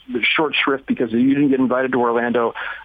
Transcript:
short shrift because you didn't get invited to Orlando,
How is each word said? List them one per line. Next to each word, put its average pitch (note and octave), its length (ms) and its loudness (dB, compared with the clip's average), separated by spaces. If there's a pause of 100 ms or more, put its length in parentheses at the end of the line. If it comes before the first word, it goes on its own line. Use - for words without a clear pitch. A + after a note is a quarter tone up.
(220)
short D3 320 -2
shrift C3+ 320 -2
because A#2 280 -2
you C3 200 4
didn't C#3+ 140 2
get C3+ 140 2
invited B2+ 320 0
to B2+ 80 2
Orlando, A#2 520 0 (320)